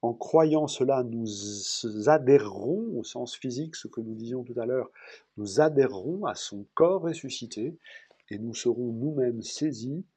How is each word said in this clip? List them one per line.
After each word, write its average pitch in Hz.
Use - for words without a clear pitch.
En 120
croyant 156
cela, 131
nous 107
adhérerons, 143
au 90
sens -
physique, 143
ce -
que 117
nous 113
disions 117
tout 120
à 117
l'heure, 123
nous 104
adhérerons 147
à 127
son 101
corps 175
ressuscité 139
et 104
nous 113
serons 120
nous-mêmes 123
saisis 143